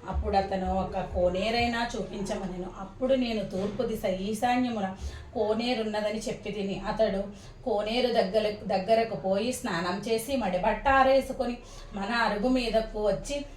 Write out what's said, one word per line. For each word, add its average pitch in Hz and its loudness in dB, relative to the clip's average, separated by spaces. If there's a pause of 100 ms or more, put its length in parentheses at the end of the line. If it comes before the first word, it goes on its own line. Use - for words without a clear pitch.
అప్పుడు 196 0
అతను 190 0
ఒక 185 -4
కోనేరైనా 226 0
చూపించమనెను. 190 -6 (100)
అప్పుడు 254 0
నేను 233 0
తూర్పు 196 -2
దిశ 220 -2
ఈశాన్యమున 214 0 (380)
కోనేరున్నదని 220 0
చెప్పి 208 -6
తిని. 196 -4
అతడు 202 2 (400)
కోనేరు 226 2
దగ్గర, 214 2 (140)
దగ్గరకు 208 2
పోయి 196 0
స్నానం - -2
చేసి 226 0
మడిబట్ట 208 2
ఆరేసుకొని 262 4 (380)
మన 202 -2
అరుగు 214 2
మీదకు 220 2
వచ్చి 277 0 (120)